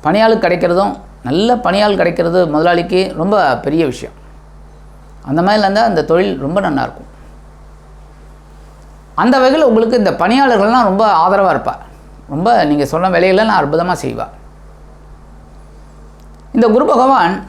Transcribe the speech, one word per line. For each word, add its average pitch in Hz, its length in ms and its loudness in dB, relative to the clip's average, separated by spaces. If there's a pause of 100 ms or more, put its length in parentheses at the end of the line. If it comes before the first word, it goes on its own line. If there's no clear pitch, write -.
பணியாளு 220 380 2
கிடைக்கிறதும், 180 500 0 (360)
நல்ல 214 280 0 (100)
பணியாள் 196 340 0
கிடைக்கிறது 170 400 0 (140)
முதலாளிக்கு 170 460 0 (200)
ரொம்ப 202 160 0 (280)
பெரிய 160 180 -2 (100)
விஷயம். - 240 -14 (1120)
அந்த 151 180 -2
மாதிரில 208 200 2
இருந்தா 208 240 0
அந்த 160 200 -2
தொழில் 180 240 0 (100)
ரொம்ப 165 220 -4
நல்லா 139 200 -4
இருக்கும். - 240 -16 (2000)
அந்த 247 200 2
வகையில 277 280 4
உங்களுக்கு 220 320 2
இந்த 185 100 0 (100)
பணியாளர்கள்லாம் 233 680 2
ரொம்ப 196 140 0 (200)
ஆதரவா 190 320 2
இருப்பா, 123 200 -6 (580)
ரொம்ப 208 240 0 (120)
நீங்க 147 220 0
சொன்ன 180 240 -2
வேலையெல்லாம் 190 360 2
நான் 180 100 2
அற்புதமா 160 420 -2
செய்வா. 113 240 -8 (2250)
இந்த 233 180 4
குரு 269 200 2
பகவான் 233 400 2 (140)